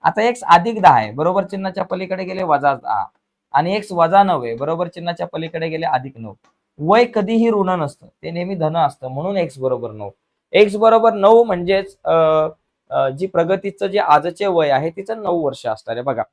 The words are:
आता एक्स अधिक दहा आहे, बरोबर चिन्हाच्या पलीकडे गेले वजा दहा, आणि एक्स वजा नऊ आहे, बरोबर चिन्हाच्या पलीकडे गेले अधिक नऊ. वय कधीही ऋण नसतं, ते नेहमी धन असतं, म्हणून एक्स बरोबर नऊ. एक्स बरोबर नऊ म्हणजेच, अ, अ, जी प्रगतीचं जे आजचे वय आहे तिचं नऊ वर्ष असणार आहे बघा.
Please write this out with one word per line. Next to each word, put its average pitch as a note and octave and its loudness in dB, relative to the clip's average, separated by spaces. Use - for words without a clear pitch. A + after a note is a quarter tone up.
आता E3 -2
एक्स A#3+ -2
अधिक F#3+ 2
दहा E3 8
आहे, A2 0
बरोबर F3+ -2
चिन्हाच्या F#3+ -8
पलीकडे F#3 -8
गेले F#3 -8
वजा C#3+ 2
दहा, A2 -6
आणि E3 0
एक्स G#3 -6
वजा E3+ 4
नऊ E3+ 0
आहे, A#2 -6
बरोबर E3 -4
चिन्हाच्या E3+ -8
पलीकडे D#3+ -8
गेले D#3+ -6
अधिक C3+ -4
नऊ. A2 -14
वय G3 4
कधीही A3+ 0
ऋण G3 0
नसतं, D#3+ -4
ते D#3 -12
नेहमी F3 -6
धन D#3+ -2
असतं, C#3 -2
म्हणून D#3 -6
एक्स D3+ -6
बरोबर B2 -4
नऊ. G#2 -14
एक्स G3+ 4
बरोबर A3+ 6
नऊ G#3+ 6
म्हणजेच, F#3+ -2
अ, E3 0
अ, C3+ 0
जी C#3 -6
प्रगतीचं F#3+ -2
जे F#3+ -2
आजचे E3+ 0
वय E3+ 0
आहे C#3 0
तिचं G#3 -12
नऊ F3 -2
वर्ष C3 -6
असणार A2+ -8
आहे A#2+ -10
बघा. B2 -4